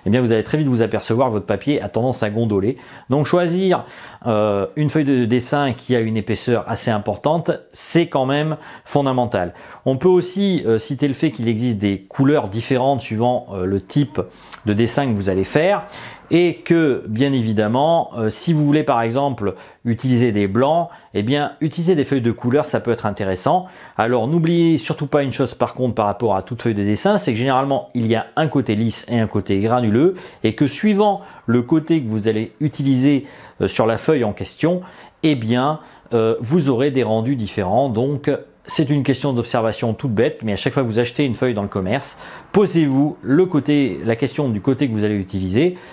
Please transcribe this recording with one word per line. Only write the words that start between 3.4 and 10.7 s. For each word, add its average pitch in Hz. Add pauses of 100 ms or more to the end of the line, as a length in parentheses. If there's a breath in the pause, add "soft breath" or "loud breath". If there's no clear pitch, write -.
euh, 104
une 151
feuille 156
de 131
dessin 127
qui 127
a 120
une 113
épaisseur 110
assez 117
importante, 147 (200)
c'est -
quand 135
même 147 (280 loud breath)
fondamental. 123 (300 loud breath)
On 131
peut 175
aussi, 180
euh, 113